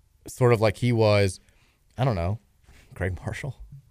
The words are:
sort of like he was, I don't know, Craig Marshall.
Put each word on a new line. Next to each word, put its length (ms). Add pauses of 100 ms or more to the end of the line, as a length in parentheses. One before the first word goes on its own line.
(260)
sort 260
of 80
like 160
he 160
was, 480 (560)
I 80
don't 120
know, 220 (560)
Craig 300
Marshall. 320 (340)